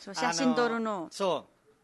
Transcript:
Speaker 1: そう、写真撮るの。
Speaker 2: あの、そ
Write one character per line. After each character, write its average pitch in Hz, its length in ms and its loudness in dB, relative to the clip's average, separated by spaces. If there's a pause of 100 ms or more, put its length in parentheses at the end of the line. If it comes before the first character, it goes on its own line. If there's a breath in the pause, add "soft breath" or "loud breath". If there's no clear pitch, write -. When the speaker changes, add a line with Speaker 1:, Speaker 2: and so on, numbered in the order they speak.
Speaker 1:
そ 202 100 -14
う、 196 40 -12
写 247 160 2
真 254 240 2
撮 240 140 4
る 226 100 -2
の。 220 160 -2
Speaker 2:
あ 175 60 -6
の、 - 100 -10
そ 175 360 -2 (360)